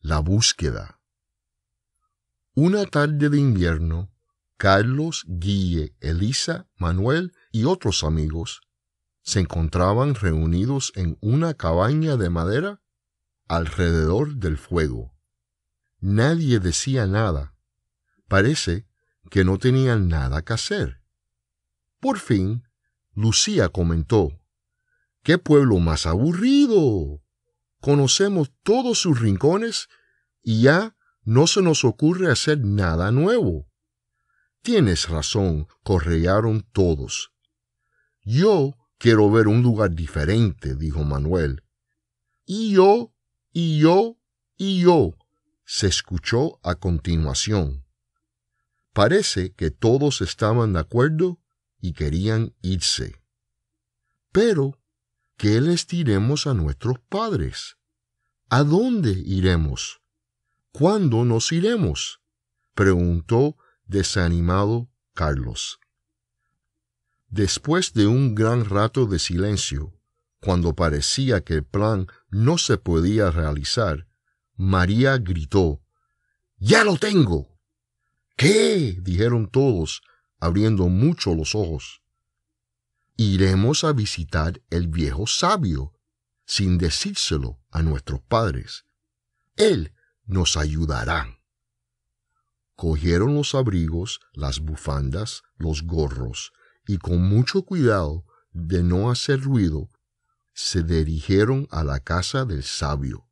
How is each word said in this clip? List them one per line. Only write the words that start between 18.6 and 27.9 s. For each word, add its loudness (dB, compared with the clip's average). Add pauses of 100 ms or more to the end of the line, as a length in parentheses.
que 2
no 2
tenían 2
nada -2
que -6
hacer. -6 (1000)
Por -4
fin, -2 (480)
Lucía 0
comentó: 0 (840)
"¡Qué 2
pueblo 4
más 0
aburrido! 0 (580)
Conocemos 0 (100)